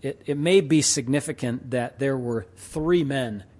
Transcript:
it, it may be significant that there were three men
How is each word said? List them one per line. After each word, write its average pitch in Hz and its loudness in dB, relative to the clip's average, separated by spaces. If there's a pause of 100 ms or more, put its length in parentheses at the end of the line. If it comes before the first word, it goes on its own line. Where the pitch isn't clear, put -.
it, 135 -8
it 147 -2
may 180 4
be 151 4
significant 131 -2
that 123 -4
there 135 0
were 120 -4
three 165 0
men 127 -4 (160)